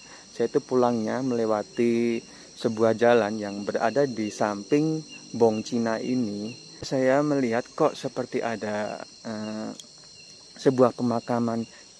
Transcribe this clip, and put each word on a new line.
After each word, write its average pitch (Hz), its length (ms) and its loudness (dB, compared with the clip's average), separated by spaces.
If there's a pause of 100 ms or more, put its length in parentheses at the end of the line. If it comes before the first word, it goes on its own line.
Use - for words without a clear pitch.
(340)
saya 117 160 -2
itu - 80 -2
pulangnya 120 640 2
melewati 117 1040 0 (320)
sebuah 113 400 2
jalan 110 400 4
yang 101 320 -6
berada 117 400 0
di 110 240 -4
samping 147 720 0 (320)
Bong 110 240 4
Cina 113 400 -2
ini. 120 560 -4 (240)
Saya 131 400 2
melihat 135 560 0
kok 151 160 2
seperti 127 480 -6
ada, 107 640 -6 (160)
eh, 107 480 -8 (880)
sebuah 127 400 2
pemakaman 117 720 -2 (300)